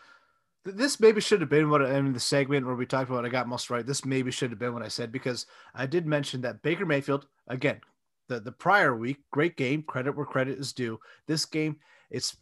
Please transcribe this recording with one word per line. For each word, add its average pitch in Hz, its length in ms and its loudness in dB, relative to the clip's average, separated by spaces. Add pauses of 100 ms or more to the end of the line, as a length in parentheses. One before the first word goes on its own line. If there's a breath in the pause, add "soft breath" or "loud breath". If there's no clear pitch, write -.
(640 soft breath)
Th-, 190 120 -10
this 277 240 0
maybe 220 220 8
should 202 200 4
have 139 80 -2
been 151 200 6
what, 147 140 6
I 135 180 2
mean, 139 120 2
the 120 60 -4
segment 139 460 2
where 127 100 -2
we 123 100 -2
talked 131 240 0
about 123 160 -2
I 120 40 -4
got 123 180 0
most 120 220 -6
right. 120 160 -2
This 135 200 -4
maybe 131 260 0
should 127 200 -4
have 104 80 -12
been 120 140 -4
what 117 100 -8
I 110 60 -10
said, 120 220 -6
because 123 360 -6 (280 soft breath)
I 127 100 -4
did 165 200 -2
mention 143 360 -2
that 117 200 -6
Baker 170 240 0
Mayfield, 143 400 0 (220)
again, 127 340 -2 (480)
the, 123 100 -4
the 110 120 -10
prior 170 440 4
week, 120 220 -4 (140)
great 170 260 0
game, 147 260 -2
credit 131 320 -4
where 143 100 -6
credit 135 320 -2
is 135 140 -8
due. 117 280 -6 (280 soft breath)
This 156 180 -2
game, 156 300 -4 (340 soft breath)
it's - 320 -8